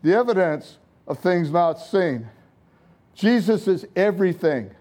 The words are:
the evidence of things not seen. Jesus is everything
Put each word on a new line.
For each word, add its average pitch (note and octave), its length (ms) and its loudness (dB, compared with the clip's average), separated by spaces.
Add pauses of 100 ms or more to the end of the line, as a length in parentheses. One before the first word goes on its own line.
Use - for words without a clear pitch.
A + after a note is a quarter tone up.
the E3 140 2
evidence F#3+ 640 -2 (280)
of C3+ 120 -8
things F3 320 0
not E3+ 220 2
seen. D#3 540 -4 (840)
Jesus G#3+ 540 2
is F#3 180 0 (100)
everything F3+ 840 0